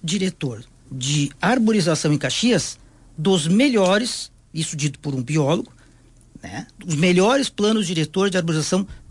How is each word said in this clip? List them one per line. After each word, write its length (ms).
diretor 600
de 400
arborização 720
em 60
Caxias 600
dos 300
melhores, 840
isso 220
dito 240
por 160
um 80
biólogo, 480
né, 240
os 100
melhores 520
planos 400
diretores 440
de 60
arborização 480